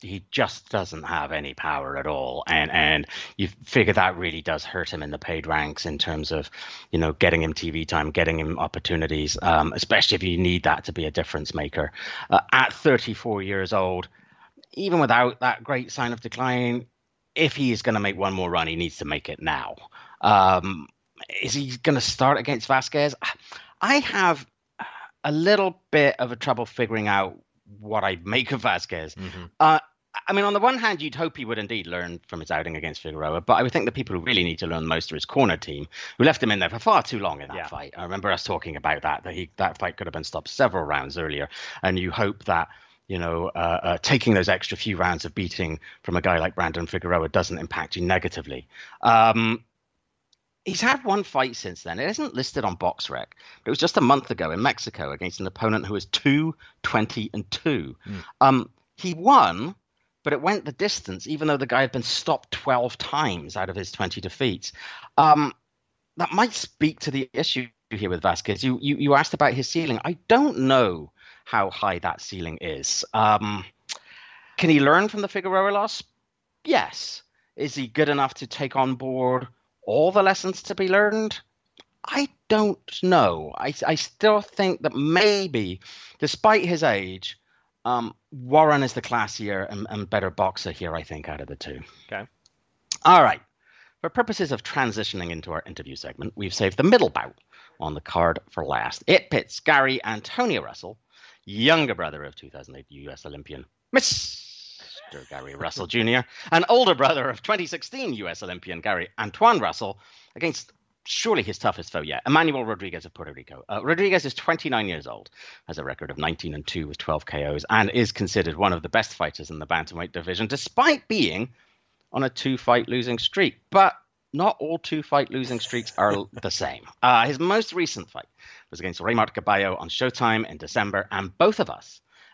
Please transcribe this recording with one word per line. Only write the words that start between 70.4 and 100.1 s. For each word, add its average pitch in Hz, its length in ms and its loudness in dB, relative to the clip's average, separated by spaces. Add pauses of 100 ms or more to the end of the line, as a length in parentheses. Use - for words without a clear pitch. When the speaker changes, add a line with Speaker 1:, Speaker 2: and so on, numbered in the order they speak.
Speaker 1:
know 117 500 4 (340)
how 101 260 0
high 95 280 -2
that 85 220 -4
ceiling 85 400 -10
is. 80 520 -4
Um, 107 520 2 (920)
can 175 140 4
he 151 80 8
learn 160 300 6
from 208 140 -6
the 196 60 -4
Figueroa 190 440 0
loss? 202 320 -2 (600)
Yes. - 580 -2 (340)
Is 139 180 -6
he 135 140 -6
good 147 200 2
enough 139 260 0
to 135 120 -12
take - 300 -8
on 131 180 2
board 127 540 -2 (360)
all 151 280 4
the 202 100 6
lessons 190 420 0
to 190 120 -8
be 190 120 0
learned? 208 500 2 (640)
I 285 240 -2 (200)
don't 214 300 2 (240)
know. 95 540 4
I, 139 180 -4 (120)
I 156 100 2
still 208 440 2
think 190 420 -2
that 151 120 0
maybe, 160 840 2 (400)
despite 214 440 4
his 175 200 0
age, 95 540 -2 (460)
um, 120 300 -2 (160)
Warren 143 540 4
is 123 80 -2
the 120 100 -6
classier 104 640 -4
and, 104 220 -10
and 104 180 -6
better 95 220 0
boxer 92 400 -2
here, 85 240 -6
I 82 80 -6
think, 78 260 -12
out 73 120 -10
of 69 80 -14
the 69 80 -14
two. 67 240 -14 (300)
Speaker 2:
Okay. 104 180 -10 (760)
Speaker 1:
All 170 180 10
right. 98 180 4 (600)
For 165 80 -4
purposes 208 440 0
of 120 100 -2
transitioning 104 680 -2
into 82 220 -8
our 78 140 -6
interview 69 300 -14
segment, - 400 -10
we've 98 180 -6
saved 95 220 0
the 131 80 4
middle 196 260 6
bout 62 240 -4 (460)
on 76 140 -6
the 73 60 -8
card 85 380 2 (120)
for 80 140 -6
last. 62 440 -4
It - 220 4
pits - 300 -2
Gary 135 440 4
Antonio 110 580 -4